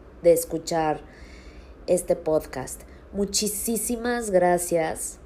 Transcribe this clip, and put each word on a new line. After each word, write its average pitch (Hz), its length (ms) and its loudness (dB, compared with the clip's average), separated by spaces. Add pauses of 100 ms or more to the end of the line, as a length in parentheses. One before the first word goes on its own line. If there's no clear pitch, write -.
(220)
de 170 120 8
escuchar 160 680 -2 (840)
este 180 280 2
podcast. 156 680 -2 (320)
Muchísimas 220 1160 -2
gracias 175 960 2